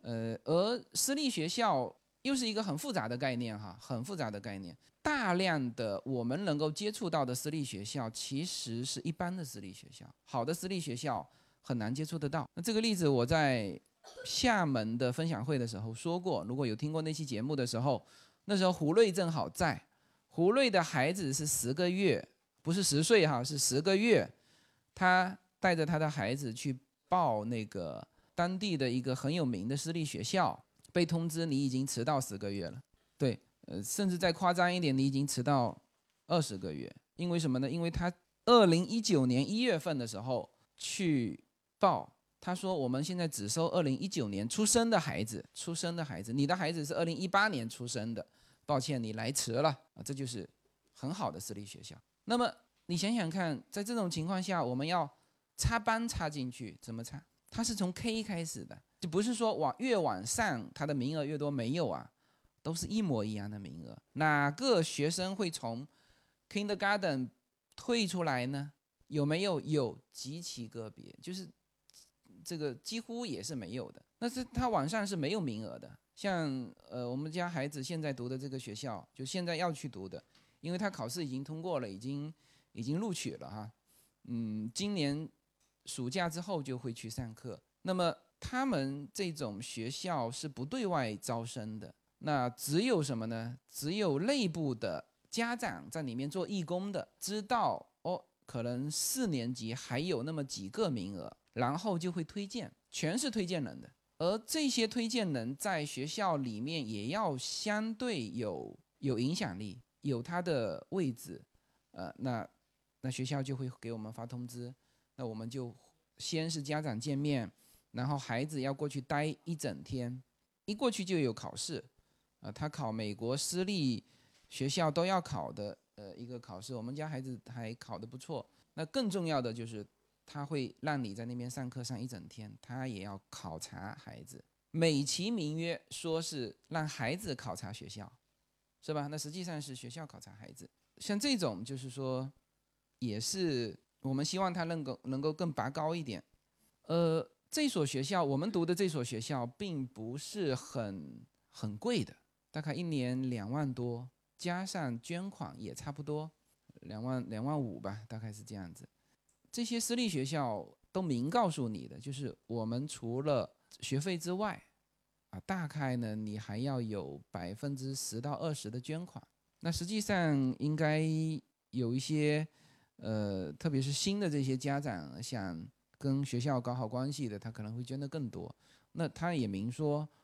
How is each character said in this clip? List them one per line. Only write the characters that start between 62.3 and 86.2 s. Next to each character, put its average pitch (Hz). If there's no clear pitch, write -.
都 160
是 165
一 214
模 143
一 107
样 101
的 104
名 80
额。 55
哪 147
个 220
学 156
生 185
会 190
从 120
kindergarten 151
退 233
出 175
来 127
呢？ 143
有 147
没 156
有？ 185
有， 143
极 151
其 120
个 110
别， -
就 175
是 185
这 170
个 147
几 220
乎 233
也 123
是 151
没 101
有 117
的。 -
那 233
是 254
他 240
网 160
上 202
是 196
没 156
有 208
名 113
额 62
的。 -
像， 151
呃， 120
我 123
们 151
家 175
孩 147
子 147
现 165
在 151
读 120
的 131
这 135
个 131
学 107
校， 110
就 131
现 180
在 170
要 170
去 147
读 98
的， 87
因 160
为 180
他 202
考 123
试 160
已 139
经 131
通 160
过 165
了， 117
已 95
经， 143
已 113
经 143
录 214
取 -
了 67
哈。 107
嗯， 110
今 202
年 151
暑 123
假 170